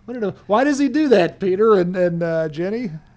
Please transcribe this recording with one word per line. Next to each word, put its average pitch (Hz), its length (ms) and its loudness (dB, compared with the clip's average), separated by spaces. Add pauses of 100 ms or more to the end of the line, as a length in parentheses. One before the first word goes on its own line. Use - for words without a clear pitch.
what 240 180 -12
a, 196 80 -2 (160)
why 220 180 2
does 285 140 0
he 285 100 2
do 294 200 0
that, 180 300 2
Peter 202 360 2
and, 180 220 0
and, 175 260 0
uh, 160 260 -2
Jenny? 185 420 -6 (260)